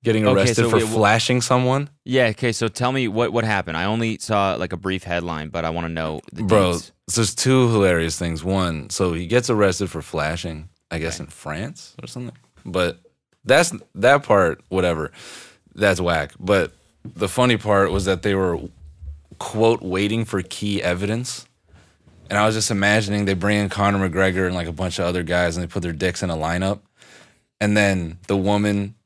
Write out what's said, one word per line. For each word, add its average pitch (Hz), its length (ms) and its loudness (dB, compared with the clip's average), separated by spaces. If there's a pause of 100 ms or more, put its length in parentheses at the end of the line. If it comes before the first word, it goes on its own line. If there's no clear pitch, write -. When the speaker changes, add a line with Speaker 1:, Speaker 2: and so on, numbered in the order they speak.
Speaker 1:
getting 107 240 2
Speaker 2:
Okay, 101 140 6
Speaker 1:
arrested 117 240 2
Speaker 2:
so 117 60 2
Speaker 1:
for 113 60 4
Speaker 2:
wait, 110 100 4
wh- 107 60 -4
Speaker 1:
flashing 113 480 4
someone. 127 480 2 (160)
Speaker 2:
Yeah, 127 220 2
okay, 113 260 0
so 117 160 -2
tell 123 240 -2
me 131 160 0
what, 107 240 0
what 113 120 0
happened. 95 320 -2
I 85 80 -2
only 110 340 -2
saw, 98 380 0
like, 87 160 -4
a 92 40 -8
brief 95 280 -4
headline, 85 460 -4
but 82 140 -6
I 82 60 -2
wanna 85 180 -4
know 80 320 -6 (120)
the - 100 -10
Speaker 1:
Bro, 98 300 2
Speaker 2:
deets. - 180 -6 (180)
Speaker 1:
so - 120 0
there's 107 140 0
two 131 340 4
hilarious 90 500 2
things. 82 260 -4
One, 90 460 -2
so 92 240 0
he 87 140 -6
gets 120 200 0
arrested 101 400 2
for 80 140 -8
flashing, 80 680 -6 (220)
I 85 80 -6
guess 80 220 -6
Speaker 2:
Okay. 80 40 -10
Speaker 1:
in - 60 -18
France 95 720 -12
or 120 60 -16
something. 123 280 -14 (300)
But 87 320 -2 (460)
that's, 151 280 4 (220)
that 139 300 4
part, 95 440 2
whatever. 87 440 -2 (640)
That's 95 240 2
whack. 82 400 0
But 92 320 2 (320)
the 95 240 -6
funny 123 280 2
part 98 360 2
was 95 140 -2
that 92 160 0
they 101 120 0
were, 92 240 0 (800)
quote, 113 420 2
"waiting 101 440 0
for 98 180 -2
key 101 400 -4
evidence." 101 640 -4 (840)
And 101 80 0
I 107 80 4
was 110 80 2
just 107 160 -2
imagining 104 560 2
they 98 80 2
bring 101 240 0
in 101 100 0
Conor 101 400 2
McGregor 92 380 2
and, 90 80 -2
like, 85 120 -4
a 82 60 -6
bunch 85 260 -4
of 92 60 -2
other 87 180 0
guys, 87 340 0
and 90 60 -4
they 85 80 -8
put 92 120 -6
their 87 100 -4
dicks 90 300 -4
in 92 80 -4
a 82 60 -2
lineup. 87 440 -2 (800)
And 107 160 2
then 92 400 2 (120)
the 101 80 2
woman 101 580 0 (120)